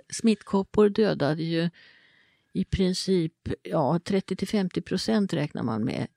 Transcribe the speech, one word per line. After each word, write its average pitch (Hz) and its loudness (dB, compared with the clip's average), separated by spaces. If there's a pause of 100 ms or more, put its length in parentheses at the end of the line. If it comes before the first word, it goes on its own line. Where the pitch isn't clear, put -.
Smittkoppor 208 2
dödade 165 0
ju 165 0 (800)
i 185 -2
princip, 185 0 (300)
ja, 165 0
trettio 190 -2
till - -6
femtio 190 -2
procent 196 0
räknar 151 -4
man 113 -2
med, 135 -4 (100)